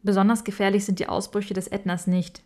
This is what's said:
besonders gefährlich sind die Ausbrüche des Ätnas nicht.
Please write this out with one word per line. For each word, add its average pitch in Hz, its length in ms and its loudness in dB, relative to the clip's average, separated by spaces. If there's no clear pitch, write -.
besonders 208 420 4
gefährlich 202 400 0
sind 190 160 -2
die - 80 -4
Ausbrüche 202 460 -4
des 180 120 -2
Ätnas 180 400 -4
nicht. 180 400 0